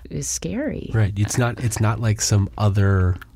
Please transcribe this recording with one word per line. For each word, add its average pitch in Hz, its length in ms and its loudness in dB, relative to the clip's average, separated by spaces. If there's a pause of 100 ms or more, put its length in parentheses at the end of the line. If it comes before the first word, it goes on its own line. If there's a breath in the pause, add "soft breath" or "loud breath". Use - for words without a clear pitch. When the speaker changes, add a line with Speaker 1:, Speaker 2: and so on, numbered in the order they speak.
(100 loud breath)
Speaker 1:
is 147 180 -8
scary. 208 640 -6
Speaker 2:
Right. 104 240 2
It's 104 220 0
not, 120 260 -2
it's 110 160 -2
not 107 200 0
like 110 200 0
some 101 280 2 (100)
other 98 580 4 (200)